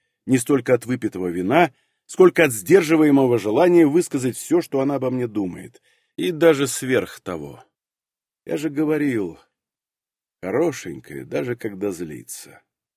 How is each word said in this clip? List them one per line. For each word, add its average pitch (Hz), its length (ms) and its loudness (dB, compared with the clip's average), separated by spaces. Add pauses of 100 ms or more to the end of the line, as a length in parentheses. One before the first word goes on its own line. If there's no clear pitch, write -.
(260)
не 127 100 2
столько 127 380 0
от 117 100 0
выпитого 107 440 -6
вина, 101 440 0 (320)
сколько 170 400 4
от 135 80 0
сдерживаемого 143 840 4
желания 156 480 4
высказать 139 500 -2
всё, 170 240 0
что 139 200 -4
она 139 160 -2
обо 127 140 -4
мне 123 160 -4
думает, 95 540 -8 (360)
и 185 160 -4
даже 151 340 4
сверх 127 540 -4
того. 73 440 -12 (800)
Я - 120 -6
же 151 120 -4
говорил, 143 720 -2 (1040)
хорошенькая, 92 800 -6
даже 127 320 -8
когда 101 360 -8
злится. - 720 -14 (340)